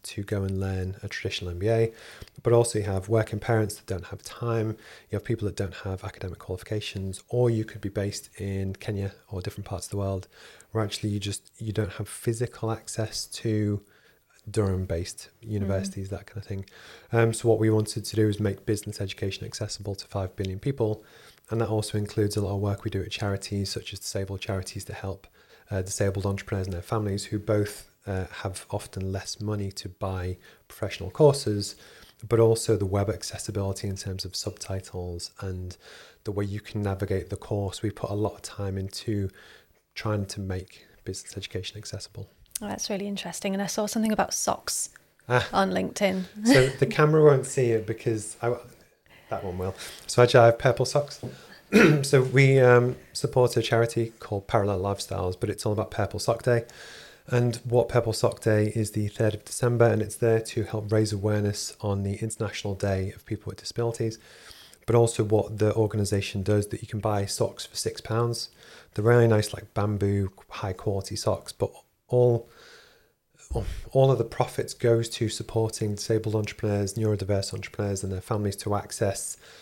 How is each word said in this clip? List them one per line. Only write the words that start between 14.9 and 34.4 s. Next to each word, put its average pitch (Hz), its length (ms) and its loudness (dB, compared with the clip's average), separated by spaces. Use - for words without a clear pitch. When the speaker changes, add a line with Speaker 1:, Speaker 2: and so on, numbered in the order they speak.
Speaker 1:
universities, 98 680 -4
Speaker 2:
Mm-hmm. 98 80 -6
Speaker 1:
that 95 100 -14
kind - 160 -14
of - 20 -20
thing. 98 220 -8
Um, 117 200 4
so 117 160 0
what 110 100 6
we 110 120 4
wanted 107 340 0
to - 120 -8
do 110 120 6
is 101 100 0
make 101 280 -2
business 104 340 -4
education 101 460 -6
accessible 101 480 -8
to - 120 -12
five 95 300 -6
billion 95 220 -4
people, 113 440 -2
and 113 140 0
that 104 80 0
also 107 260 0
includes 104 400 0
a 107 60 2
lot 98 140 -2
of 98 40 -2
work 98 240 -2
we 110 60 -4
do 98 100 -2
at 95 100 -6
charities, 101 600 -2
such - 240 -8
as 98 60 -14
disabled 98 420 -6
charities, 95 420 -6
to - 80 -12
help, 95 340 -8
uh, 95 120 0
disabled 98 420 0
entrepreneurs 98 420 -2
and 98 60 -4
their 87 80 -4
families 101 460 -2
who 113 120 -4
both, 104 520 0
uh, 95 180 -2
have 92 280 -8
often 95 420 -6
less - 260 -8
money 101 320 -4
to - 160 -12
buy 92 520 -6
professional - 440 -8
courses, 113 640 4
but 113 140 4
also 113 340 6
the 98 120 2
web 98 240 0
accessibility 98 760 -6
in 98 100 -4
terms 95 280 -8
of 90 100 -10
subtitles 92 960 -8